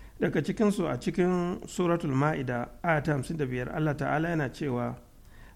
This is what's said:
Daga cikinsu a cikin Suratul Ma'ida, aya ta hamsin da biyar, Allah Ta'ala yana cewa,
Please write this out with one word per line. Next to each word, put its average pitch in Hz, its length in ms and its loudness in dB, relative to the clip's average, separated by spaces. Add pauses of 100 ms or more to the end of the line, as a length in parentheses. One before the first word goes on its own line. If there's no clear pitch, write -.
(200)
Daga 143 220 2
cikinsu 196 440 2
a 135 140 -2
cikin 180 640 0
Suratul 170 480 0
Ma'ida, 131 540 0 (140)
aya 160 200 4
ta 160 100 2
hamsin 143 240 -2
da 143 100 0
biyar, 127 280 -4
Allah 156 220 2
Ta'ala 147 320 0
yana 156 200 0
cewa, 123 460 -2 (600)